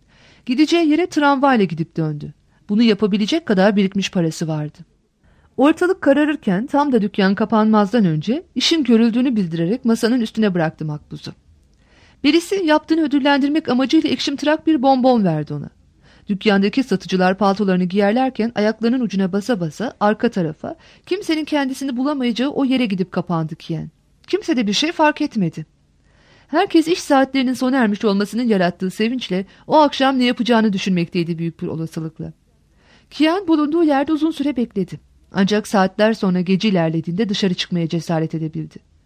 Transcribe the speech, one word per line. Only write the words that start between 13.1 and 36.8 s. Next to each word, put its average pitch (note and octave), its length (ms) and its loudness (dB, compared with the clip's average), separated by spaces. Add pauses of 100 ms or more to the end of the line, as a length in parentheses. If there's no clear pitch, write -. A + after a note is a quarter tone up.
amacıyla C4 420 2
ekşimtırak D4 560 -2
bir D#4 160 2
bonbon B3+ 420 4
verdi D3+ 300 -2
ona. C#3+ 160 -10 (580)
Dükkandaki G3+ 540 2
satıcılar F#3 560 0
paltolarını F#3+ 460 0
giyerlerken G#3+ 680 0
ayaklarının A3 460 0
ucuna F#3+ 320 -2
basa G3+ 280 -2
basa F3 400 -6
arka G#3+ 300 0
tarafa, E3 460 -6 (300)
kimsenin E4 380 -4
kendisini C4+ 520 -4
bulamayacağı B3+ 540 -2
o C#4 140 -2
yere B3+ 220 0
gidip F#3+ 260 -4
kapandı D#3+ 440 -4
Kien. D#3 340 -10 (360)
Kimse F4 300 -2
de A#3 100 0
bir G3+ 60 -2
şey D#4 200 -2
fark D4+ 280 0
etmedi. F#3+ 460 -4 (840)
Herkes E4 400 2
iş F#4 140 -2
saatlerinin C4+ 500 0
sona B3+ 240 -2
ermiş G#3+ 280 0
olmasının G3+ 380 0
yarattığı F#3 480 0
sevinçle A3 560 -4 (200)
o C#4 100 2
akşam C#4 420 2
ne B3 60 2
yapacağını A3+ 480 2
düşünmekteydi F3 640 -2
büyük E3 240 -6
bir F3 40 -6
olasılıkla. D#3+ 640 -10 (800)
Kian E4 380 -2
bulunduğu D#4 360 2
yerde C#4+ 280 0
uzun D#4 180 0
süre C#4+ 260 -4
bekledi. G3 440 -6 (320)
Ancak G3+ 360 0
saatler G#3 440 2
sonra F3+ 280 0
gece F#3 280 0
ilerlediğinde E3+ 600 0